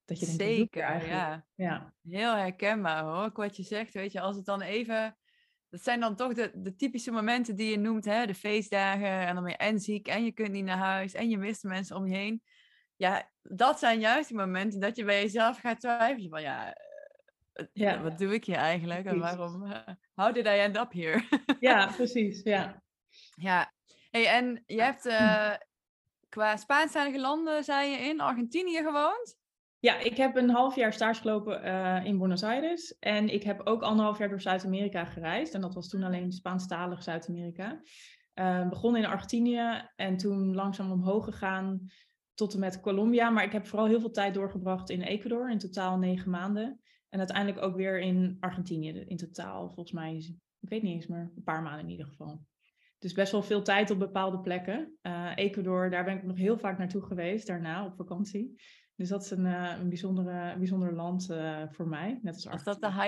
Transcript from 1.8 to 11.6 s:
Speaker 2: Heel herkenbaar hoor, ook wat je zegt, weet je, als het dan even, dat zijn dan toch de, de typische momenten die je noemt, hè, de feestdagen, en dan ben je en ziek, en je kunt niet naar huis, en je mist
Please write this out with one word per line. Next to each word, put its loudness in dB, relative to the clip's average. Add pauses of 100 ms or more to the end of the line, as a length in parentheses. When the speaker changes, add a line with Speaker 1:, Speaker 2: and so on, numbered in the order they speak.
Speaker 2:
Heel 2
herkenbaar 0
hoor, -2
ook -6
wat -4
je -10
zegt, -6
weet -6
je, -6
als -2
het -10
dan -2
even, -2 (520)
dat -14
zijn 0
dan 0
toch -2
de, 0
de -8
typische -2
momenten 0
die 0
je 0
noemt, 0
hè, 2
de -2
feestdagen, 0
en 0
dan -2
ben -2
je -6
en 2
ziek, -4
en 0
je 0
kunt -2
niet -4
naar -2
huis, 0
en -2
je 2
mist -4